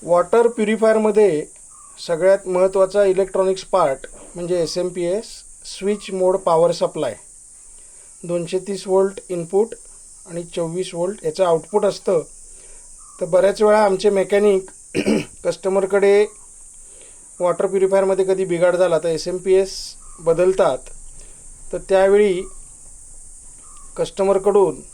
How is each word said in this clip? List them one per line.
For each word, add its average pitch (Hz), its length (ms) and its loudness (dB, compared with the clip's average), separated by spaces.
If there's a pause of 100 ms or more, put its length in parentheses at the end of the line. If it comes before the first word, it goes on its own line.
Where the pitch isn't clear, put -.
वॉटर 175 440 2
प्युरिफायरमध्ये 214 960 2 (540)
सगळ्यात 185 500 0
महत्त्वाचा 190 560 2
इलेक्ट्रॉनिक्स 190 600 0
पार्ट 151 420 -2 (280)
म्हणजे 175 280 -4
एस 156 160 -4
एम 180 100 -4
पी 175 180 -8
एस, 202 200 -4 (380)
स्विच 202 460 -6
मोड 185 260 0
पॉवर 170 360 2
सप्लाय. 160 420 -4 (1080)
दोनशे 175 340 -4
तीस 190 280 -8
व्होल्ट 196 420 0
इनपुट 190 460 -2 (520)
आणि 175 200 -12
चोवीस 170 480 -8
व्होल्ट 180 300 -6
याचं 160 200 0
आउटपुट 175 400 0
असतं. 185 380 0 (1000)
तर 180 60 -4
बऱ्याच 190 360 2
वेळा 214 220 4
आमचे 196 260 2
मेकॅनिक 196 600 0 (260)
<clears throat> - 480 -2
कस्टमरकडे 196 800 2 (1160)
वॉटर 175 260 -2
प्युरिफायरमध्ये 190 580 0
कधी 190 200 0
बिघाड 175 320 0
झाला 170 220 2
तर 165 100 -2
एस 156 200 -4
एम 180 80 -6
पी 185 180 0
एस 190 200 0 (460)
बदलतात. 165 580 0 (960)
तर 180 60 -8 (100)
त्यावेळी 196 540 4 (1500)
कस्टमरकडून 190 840 0 (140)